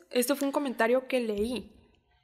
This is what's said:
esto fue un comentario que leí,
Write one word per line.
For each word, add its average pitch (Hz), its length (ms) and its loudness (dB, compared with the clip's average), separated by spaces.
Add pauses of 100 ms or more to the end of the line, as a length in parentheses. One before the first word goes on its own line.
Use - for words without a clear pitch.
(100)
esto 247 240 2
fue 277 120 0
un 277 60 -2
comentario 254 560 2
que 254 120 0
leí, 214 520 -4 (520)